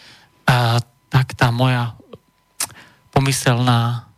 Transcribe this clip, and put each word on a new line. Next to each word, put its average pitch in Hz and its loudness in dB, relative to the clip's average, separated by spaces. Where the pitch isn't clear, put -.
a 120 2
tak 131 0
tá 123 0
moja 123 -2
pomyselná 123 0